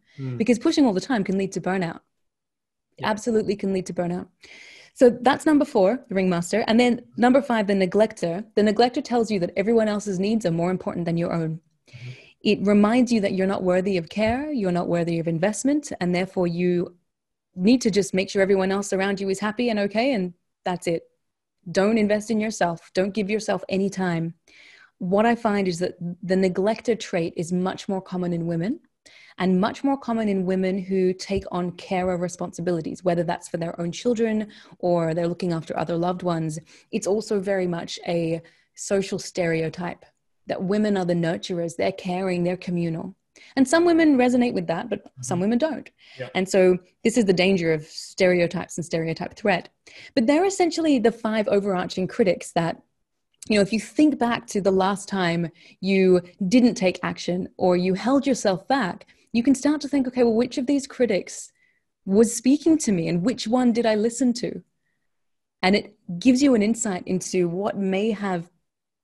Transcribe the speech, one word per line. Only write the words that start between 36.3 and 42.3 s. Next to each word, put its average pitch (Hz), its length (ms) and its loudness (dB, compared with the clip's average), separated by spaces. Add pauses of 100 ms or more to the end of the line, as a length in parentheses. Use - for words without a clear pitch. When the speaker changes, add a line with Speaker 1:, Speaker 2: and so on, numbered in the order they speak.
Speaker 2:
It's 214 160 -6
also 208 320 0
very 190 300 -2
much - 400 -6
a 165 340 -2 (320)
social 196 440 -2
stereotype 165 840 -4 (420)
that - 160 -6
women 208 340 0
are 185 80 0
the 175 100 0
nurturers, 170 600 -4
they're 190 160 0
caring, 185 500 -4